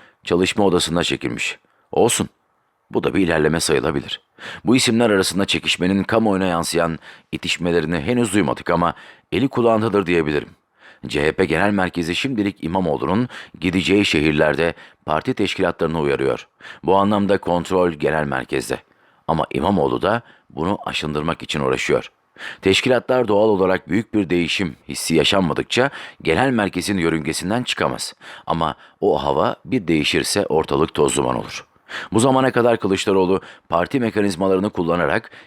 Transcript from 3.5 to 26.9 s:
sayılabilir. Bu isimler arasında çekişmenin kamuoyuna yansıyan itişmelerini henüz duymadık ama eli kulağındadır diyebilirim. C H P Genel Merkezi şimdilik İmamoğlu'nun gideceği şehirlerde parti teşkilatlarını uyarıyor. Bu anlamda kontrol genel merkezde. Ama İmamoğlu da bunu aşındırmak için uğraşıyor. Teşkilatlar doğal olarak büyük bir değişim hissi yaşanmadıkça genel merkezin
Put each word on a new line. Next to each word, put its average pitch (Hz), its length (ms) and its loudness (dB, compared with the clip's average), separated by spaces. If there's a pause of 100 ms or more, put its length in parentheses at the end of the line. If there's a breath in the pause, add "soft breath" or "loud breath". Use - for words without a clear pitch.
sayılabilir. 71 600 -2 (440 loud breath)
Bu 120 100 4
isimler 117 340 2
arasında 95 360 2
çekişmenin 92 580 0
kamuoyuna 104 420 0
yansıyan 85 540 0 (320 loud breath)
itişmelerini 85 720 -2
henüz 117 320 0
duymadık 80 360 0
ama 85 240 2 (380 loud breath)
eli 110 160 0
kulağındadır 110 580 2
diyebilirim. 78 440 0 (580 loud breath)
C 73 180 -2
H 78 60 2
P 92 140 0
Genel 82 260 0
Merkezi 87 440 -2
şimdilik 104 480 -4
İmamoğlu'nun 87 680 -2 (300 loud breath)
gideceği 92 460 2
şehirlerde 76 680 2 (320 loud breath)
parti 78 280 -2
teşkilatlarını 85 640 -2
uyarıyor. 67 480 -2 (360 loud breath)
Bu 92 140 4
anlamda 101 400 2
kontrol 87 540 0
genel 76 340 -2
merkezde. 65 540 -4 (480 soft breath)
Ama 82 260 0
İmamoğlu 71 480 0
da 110 200 0 (280 soft breath)
bunu 87 360 -4
aşındırmak 76 580 -4
için 76 160 -6
uğraşıyor. 65 520 0 (500 loud breath)
Teşkilatlar 123 640 2
doğal 104 220 4
olarak 92 400 2
büyük 107 240 -2
bir 101 160 0
değişim 85 460 -2 (140)
hissi 71 260 -4
yaşanmadıkça 80 760 2 (320 loud breath)
genel 87 300 2
merkezin 98 460 0